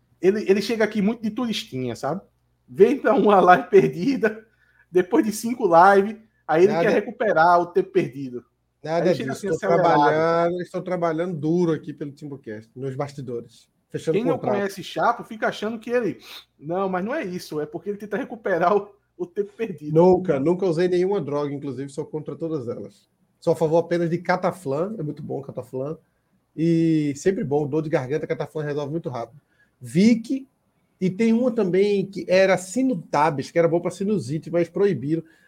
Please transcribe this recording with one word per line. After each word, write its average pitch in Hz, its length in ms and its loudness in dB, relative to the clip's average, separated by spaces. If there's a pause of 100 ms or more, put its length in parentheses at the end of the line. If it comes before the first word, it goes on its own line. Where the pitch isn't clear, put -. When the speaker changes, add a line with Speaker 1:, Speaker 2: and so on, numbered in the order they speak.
(200)
Speaker 1:
ele, 196 280 2
ele 202 120 4
chega 220 220 -2
aqui 208 180 -2
muito 220 200 0
de 214 100 -4
turistinha, 131 640 -6
sabe? 151 260 -6 (460)
Vem 208 300 6
pra - 160 2
uma 202 280 6
live 180 280 8
perdida, 208 760 2 (460)
depois 185 340 2
de 214 60 -2
cinco 233 360 -6
lives, 196 500 6 (300)
aí 160 160 4
ele 208 100 4
Speaker 2:
Nada. 170 120 0
Speaker 1:
quer 202 80 4
recuperar 180 680 2
o 175 80 0
tempo 185 240 0
perdido. 135 520 -4 (380)
Speaker 2:
Nada 170 280 0
Speaker 1:
Aí 170 60 4
chega 135 180 -6
Speaker 2:
disso. - 140 -8
Speaker 1:
assim, 165 80 -2
Speaker 2:
Estou 196 140 -4
Speaker 1:
acelerado. 170 320 4
Speaker 2:
trabalhando, 170 600 2
estou 175 200 -8
trabalhando 175 540 -2
duro 160 380 0
aqui 151 180 -8
pelo 143 200 -12
Timbucast, 123 640 -14
nos 127 200 -8
bastidores. 127 720 -10 (220)
Fechando 151 280 -4
Speaker 1:
Quem 233 80 0
não 254 100 2
Speaker 2:
contrato. - 200 -4
Speaker 1:
conhece 196 280 -4
Chapo, 202 400 -2
fica 226 240 -6
achando 220 320 -6
que 240 100 -12
ele, 233 300 -2 (400)
"Não, 180 280 -4
mas 185 160 -2
não 226 120 -4
é 320 80 -4
isso, 175 360 -8
é 151 60 -4
porque 160 240 -10
ele 202 80 -6
tenta 202 200 -10
recuperar 196 580 0
o, 196 140 0 (280)
o 175 80 -6
tempo 202 280 -6
perdido." 151 420 -8
Speaker 2:
Nunca, 180 440 6
nunca 180 260 0
usei 175 220 0
nenhuma 185 320 0
droga, 143 340 -4
inclusive 139 360 -8
sou 143 160 -10
contra 147 300 -10
todas 156 320 -6
elas. - 400 -12 (320)
Sou 165 140 0
a - 20 2
favor 160 220 2
apenas 170 320 0
de 170 80 0
cataflã, 175 800 -4
é 165 60 -8
muito 147 180 -10
bom 131 180 -8
o 139 40 -14
cataflã. 131 540 -10 (600)
E 160 580 2
sempre 175 280 -2
bom, 147 240 0
dor 151 160 -2
de 160 60 -8
garganta, 147 380 -2
cataflã 151 360 -6
resolve 143 280 -6
muito 160 180 -6
rápido. 120 300 -10 (400)
Vic, 226 680 2 (540)
e 185 80 0
tem 226 240 0
uma 247 180 0
também 202 540 0
que - 220 -10
era 185 300 4
Sinutabes, 165 920 -2
que 170 80 0
era 170 80 4
bom 165 120 2
pra 170 120 -4
sinusite, 165 580 -4
mas 170 200 0
proibiram. 160 540 -2 (240)